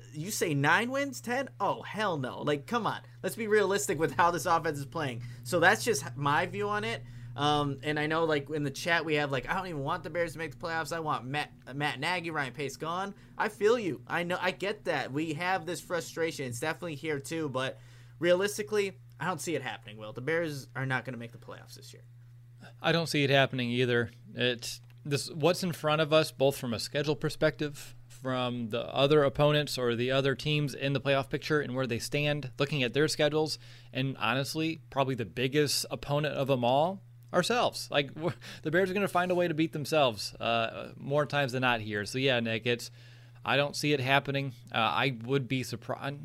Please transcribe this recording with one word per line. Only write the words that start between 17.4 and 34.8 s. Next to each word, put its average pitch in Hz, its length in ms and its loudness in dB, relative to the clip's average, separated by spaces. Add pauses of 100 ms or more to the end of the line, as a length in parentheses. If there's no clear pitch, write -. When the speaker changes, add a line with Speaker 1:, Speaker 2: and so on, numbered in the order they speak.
Speaker 1:
But 127 320 -4 (380)
realistically, 202 800 2 (200)
I - 60 -6
don't 175 160 -2
see 170 140 -4
it 123 80 -4
happening, 107 340 -10
Will. 107 160 -12
The 120 80 -10
Bears 151 560 -2
are 135 80 -2
not 131 220 0
gonna 127 100 -8
make 117 160 -12
the 117 60 -18
playoffs - 380 -18
this - 180 -20
year. - 80 -20 (800)
Speaker 2:
I 127 100 4
don't 165 160 2
see 147 160 4
it 131 60 2
happening 131 400 4
either. 120 400 4 (240)
It's 120 480 -2 (220)
this, 143 260 -2
what's 170 320 2
in 180 100 -2
front 151 300 2
of 151 100 2
us, 156 180 6
both 135 280 2
from 120 160 -2
a 104 40 -2
schedule 147 380 -2
perspective, 151 800 -2 (120)
from 123 600 -2
the 117 140 -2 (120)
other 143 300 6
opponents 147 540 4
or 120 180 2
the 123 140 0
other 135 240 2
teams 147 400 0
in 139 180 -2
the 139 80 0
playoff 135 300 2
picture 151 300 0
and 131 140 -4
where 131 120 0
they 117 120 0
stand, 147 600 0
looking 143 240 2
at 120 100 2
their 147 160 4
schedules, 151 500 2 (340)
and 131 260 -2
honestly, 139 640 0 (100)